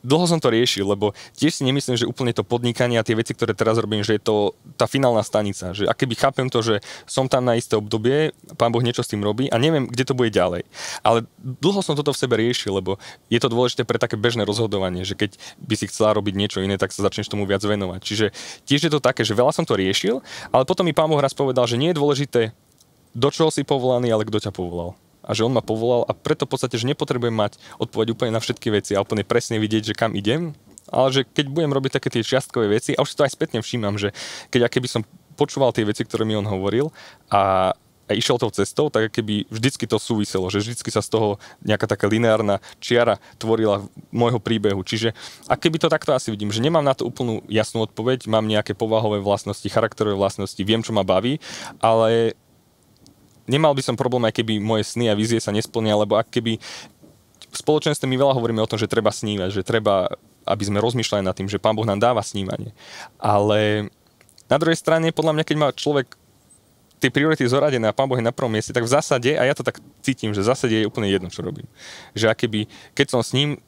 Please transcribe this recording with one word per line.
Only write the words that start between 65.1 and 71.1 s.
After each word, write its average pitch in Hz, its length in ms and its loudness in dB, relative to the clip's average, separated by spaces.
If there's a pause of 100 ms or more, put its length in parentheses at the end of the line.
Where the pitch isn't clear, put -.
podľa 156 240 0
mňa, 156 80 0
keď 151 160 0
má 143 80 4
človek 139 480 -2 (800)
tie 127 160 0
priority 151 320 2
zoradené 131 400 2
a 107 80 2
Pán 135 160 0
Boh 127 80 0
je 117 80 -2
na 117 80 0
prvom 120 160 -2
mieste, 107 240 -2
tak 120 80 2
v 117 80 -4
zásade, 139 480 2
a 123 80 2
ja 139 80 2
to - 80 -6
tak - 160 -2 (240)
cítim, 110 320 -4
že 101 80 -2
v 104 80 2
zásade 127 260 2
je 107 140 2
úplne 110 160 -4
jedno, 92 240 0